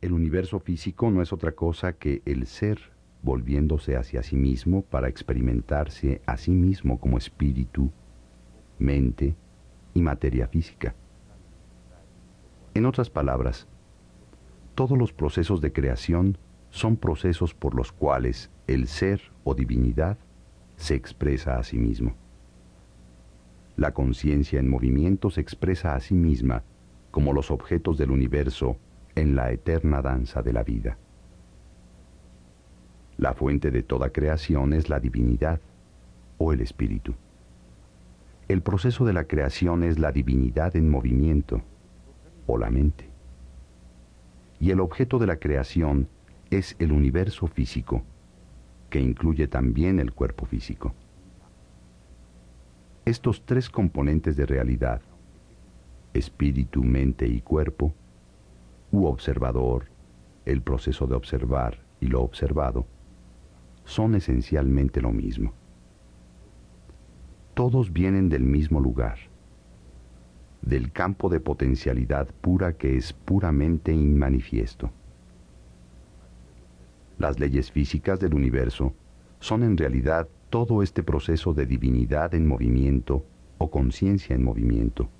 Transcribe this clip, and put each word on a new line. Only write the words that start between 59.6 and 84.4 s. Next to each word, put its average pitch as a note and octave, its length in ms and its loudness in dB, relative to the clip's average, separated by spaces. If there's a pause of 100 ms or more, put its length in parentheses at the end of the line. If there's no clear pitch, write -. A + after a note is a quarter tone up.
el C2+ 160 0
proceso C2+ 460 -2
de B1+ 80 0
observar B1 640 -2 (220)
y C2 60 -2
lo B1+ 160 2
observado, C2 640 -2 (960)
son A2 300 0
esencialmente C2+ 840 2
lo A#1 100 0
mismo. G#1+ 420 -4 (2000)
Todos B2 380 2
vienen F#2+ 360 4
del C#2 160 2
mismo D2+ 360 2
lugar, A#1+ 380 0 (1400)
del B1+ 320 -2
campo F#2+ 360 -2
de F2 120 2
potencialidad C2 880 -2 (120)
pura F2+ 340 2
que C2+ 220 0
es A#1+ 160 -4
puramente E2 800 0
inmanifiesto. C2+ 1000 2 (2250)
Las C#2+ 220 0
leyes C2+ 300 0
físicas E2 500 -2
del F2 140 0
universo C2 600 0 (460)
son A2+ 240 0
en G#2+ 120 2
realidad D2+ 520 0 (220)
todo A#2 320 2
este F#2+ 200 -2
proceso D#2+ 520 0
de C#2+ 120 0
divinidad B1 680 0
en E2 120 4
movimiento C2 800 2 (340)
o D#2+ 120 -2
conciencia D2 640 0
en B1+ 80 2